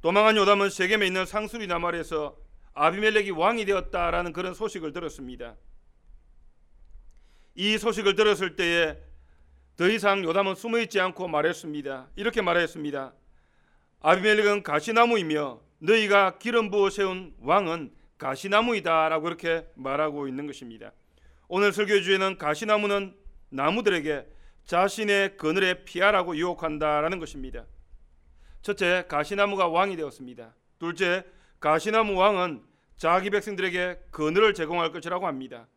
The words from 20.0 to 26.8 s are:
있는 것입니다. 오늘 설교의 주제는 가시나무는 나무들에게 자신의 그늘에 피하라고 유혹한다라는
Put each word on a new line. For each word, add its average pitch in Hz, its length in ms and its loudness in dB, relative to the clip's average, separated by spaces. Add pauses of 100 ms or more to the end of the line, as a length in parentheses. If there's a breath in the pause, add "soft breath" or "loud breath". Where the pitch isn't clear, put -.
있는 139 180 -8
것입니다. 113 460 -16 (560)
오늘 196 240 2
설교의 202 300 2
주제는 190 340 0
가시나무는 202 760 0 (340)
나무들에게 156 800 0 (360 soft breath)
자신의 196 760 0
그늘에 180 460 0
피하라고 180 540 2
유혹한다라는 156 840 -2